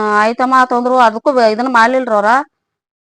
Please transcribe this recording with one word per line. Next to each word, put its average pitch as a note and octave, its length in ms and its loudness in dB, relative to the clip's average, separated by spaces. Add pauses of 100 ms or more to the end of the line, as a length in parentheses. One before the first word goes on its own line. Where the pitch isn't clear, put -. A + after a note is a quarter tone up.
(200)
ಆಯ್ತಮ್ಮ B3 380 -2
ಅಂತಂದ್ರು, B3+ 400 0
ಅದಕ್ಕೂ A3+ 340 0
ಬ-, B3+ 80 -2
ಇದನ್ನ A3+ 280 0
ಮಾಡ್ಲಿಲ್ರಿ A#3+ 480 0
ಅವ್ರ. G#3 100 0 (840)